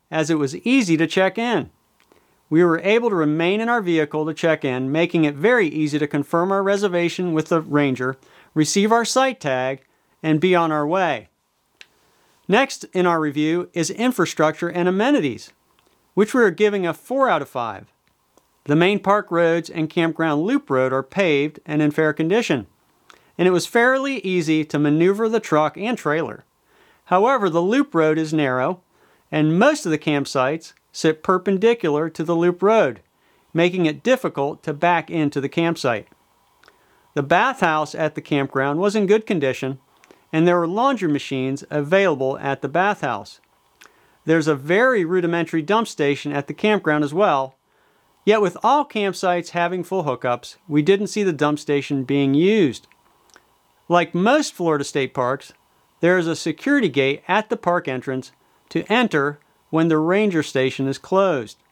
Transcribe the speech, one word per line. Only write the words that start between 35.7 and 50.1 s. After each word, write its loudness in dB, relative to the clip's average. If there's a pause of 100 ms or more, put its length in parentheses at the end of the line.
The -2
bathhouse 0
at -4
the -10
campground -2
was 0
in 0
good 2
condition, -4 (560)
and 4
there 4
were 0
laundry 0
machines -4
available 0
at -4
the -6
bathhouse. -2 (840)
There's 2
a 2
very 2
rudimentary -2
dump 0
station -2
at -4
the -14
campground 0
as -4
well, 0 (680)
yet 4
with -2
all 4
campsites -2
having -2
full -4
hookups, -4 (120)